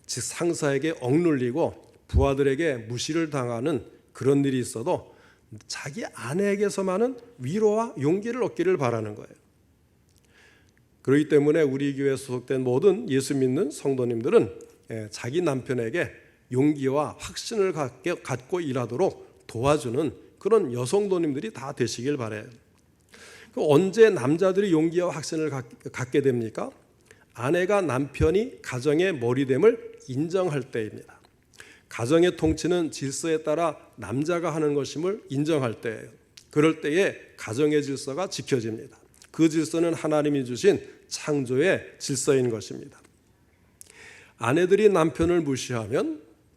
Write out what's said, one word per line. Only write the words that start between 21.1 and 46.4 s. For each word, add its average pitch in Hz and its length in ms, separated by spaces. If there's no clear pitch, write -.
다 135 180
되시길 127 460
바라요. 107 260
그 254 160
언제 190 400
남자들이 185 640
용기와 165 380
확신을 156 380
갖-, 131 440
갖게 131 280
됩니까? 120 500
아내가 175 460
남편이 156 800
가정의 151 520
머리됨을 135 840
인정할 156 520
때입니다. 110 600
가정의 165 480
통치는 156 560
질서에 156 520
따라 156 340
남자가 156 580
하는 151 200
것임을 160 560
인정할 139 500
때예요. 113 300
그럴 151 300
때에 160 340
가정의 147 440
질서가 139 460
지켜집니다. 117 680
그 160 160
질서는 165 460
하나님이 147 500
주신 123 540
창조의 139 920
질서인 131 500
것입니다. - 520
아내들이 180 520
남편을 170 520
무시하면, 135 800